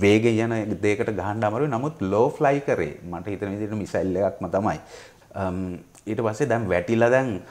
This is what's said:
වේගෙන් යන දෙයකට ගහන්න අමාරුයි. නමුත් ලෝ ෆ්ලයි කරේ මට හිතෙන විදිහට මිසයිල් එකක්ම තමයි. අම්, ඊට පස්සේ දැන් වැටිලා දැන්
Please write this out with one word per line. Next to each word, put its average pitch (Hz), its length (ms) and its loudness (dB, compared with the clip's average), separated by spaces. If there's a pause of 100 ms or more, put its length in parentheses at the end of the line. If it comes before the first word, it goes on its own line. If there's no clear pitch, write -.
වේගෙන් 110 520 4
යන 107 280 -2
දෙයකට 107 320 0
ගහන්න 104 300 -4
අමාරුයි. 113 260 0
නමුත් 135 320 -4
ලෝ 101 280 4
ෆ්ලයි 143 300 2
කරේ 92 440 -2
මට 87 240 -10
හිතෙන 101 260 -6
විදිහට 104 240 -6
මිසයිල් 95 280 -2
එකක්ම 95 440 -2
තමයි. 95 300 0 (560)
අම්, 95 280 -4 (440)
ඊට 107 140 -4
පස්සේ 110 280 0
දැන් 113 200 0
වැටිලා 113 400 4
දැන් 123 420 2